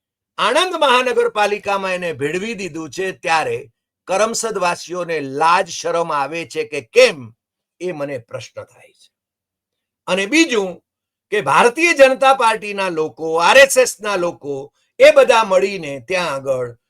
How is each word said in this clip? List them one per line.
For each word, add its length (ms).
આણંદ 380
મહાનગરપાલિકામાં 1160
એને 200
ભેળવી 400
દીધું 360
છે, 220
ત્યારે 600
કરમસદવાસીઓને 1160
લાજ 500
શરમ 440
આવે 320
છે 180
કે 180
કેમ, 540
એ 120
મને 260
પ્રશ્ન 460
થાય 300
છે. 180
અને 180
બીજું 600
કે 100
ભારતીય 520
જનતા 400
પાર્ટીના 560
લોકો, 460
આર 220
એસ 200
એસના 380
લોકો, 580
એ 120
બધા 320
મળીને 560
ત્યાં 340
આગળ 440